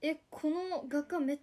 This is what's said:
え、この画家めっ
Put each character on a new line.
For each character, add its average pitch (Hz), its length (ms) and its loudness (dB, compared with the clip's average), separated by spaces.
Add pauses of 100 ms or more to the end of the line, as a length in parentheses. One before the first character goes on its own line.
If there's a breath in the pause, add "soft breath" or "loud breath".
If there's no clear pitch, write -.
え、 302 140 2 (140)
こ - 200 -2
の 349 380 0
画 285 160 0
家 - 160 -2
め 277 140 2
っ 285 100 -4